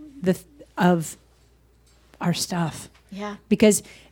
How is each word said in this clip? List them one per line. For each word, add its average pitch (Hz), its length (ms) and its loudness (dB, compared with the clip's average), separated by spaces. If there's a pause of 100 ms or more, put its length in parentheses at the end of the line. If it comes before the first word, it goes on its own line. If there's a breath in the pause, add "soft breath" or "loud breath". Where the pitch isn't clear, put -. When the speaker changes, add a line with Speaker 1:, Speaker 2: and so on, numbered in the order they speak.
(200)
Speaker 1:
the, 180 180 0 (380)
of 180 400 0 (1040)
our 170 140 0
stuff. - 560 -6 (200)
Speaker 2:
Yeah. 202 260 -12 (120)
Speaker 1:
Because, 214 340 4 (300 soft breath)